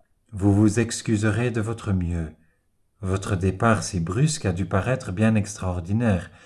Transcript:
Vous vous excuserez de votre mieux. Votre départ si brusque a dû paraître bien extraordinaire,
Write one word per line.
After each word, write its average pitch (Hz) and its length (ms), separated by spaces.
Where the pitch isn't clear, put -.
Vous 101 220
vous 107 260
excuserez 110 720
de 113 80
votre 107 320
mieux. 85 420
Votre 98 340
départ 98 480
si - 160
brusque 110 460
a 92 80
dû 90 120
paraître 98 460
bien 110 240
extraordinaire, 95 960